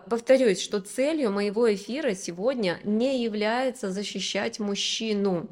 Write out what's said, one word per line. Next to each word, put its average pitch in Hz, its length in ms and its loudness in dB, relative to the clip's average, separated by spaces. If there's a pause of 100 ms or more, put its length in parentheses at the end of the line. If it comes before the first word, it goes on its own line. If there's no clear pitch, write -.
(100)
повторюсь, 226 500 4
что 208 200 -4
целью 269 500 0
моего 208 420 2
эфира 220 420 -2
сегодня 185 680 -2
не 240 400 0
является 220 680 -2
защищать 196 680 -4
мужчину. 202 920 0